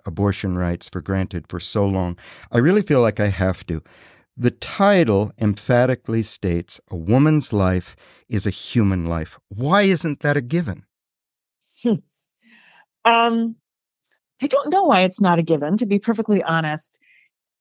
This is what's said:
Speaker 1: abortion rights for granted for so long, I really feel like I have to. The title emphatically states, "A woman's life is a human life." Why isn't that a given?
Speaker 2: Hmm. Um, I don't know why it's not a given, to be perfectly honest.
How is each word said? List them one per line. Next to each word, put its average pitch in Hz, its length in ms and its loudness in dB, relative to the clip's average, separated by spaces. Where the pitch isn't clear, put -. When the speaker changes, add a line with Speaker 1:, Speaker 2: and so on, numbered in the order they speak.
Speaker 1:
abortion 95 500 -2
rights 90 320 -4
for 90 140 -10
granted 95 460 -4
for 90 120 -8
so 101 280 -2
long, 92 280 -2
I 120 80 2
really 185 240 2
feel 139 180 2
like 110 180 0
I 104 100 2
have 92 360 -2
to. 80 160 -6
The 120 140 0
title 156 880 2
emphatically 117 840 0
states, 87 580 -4
"A 101 40 -10
woman's 135 560 2
life 92 440 0
is 104 160 -2
a 101 60 -2
human 98 560 -2
life." 82 320 -6
Why 143 320 0
isn't 170 380 0
that 147 180 0
a 143 40 -2
given? 143 440 -4
Speaker 2:
Hmm. 226 140 0
Um, 233 520 2
I 285 40 -2
don't 523 220 0
know 381 140 2
why 226 180 4
it's 185 180 0
not 175 200 4
a 170 40 2
given, 156 340 0
to 226 100 -2
be 202 100 0
perfectly 208 460 -2
honest. 160 520 -4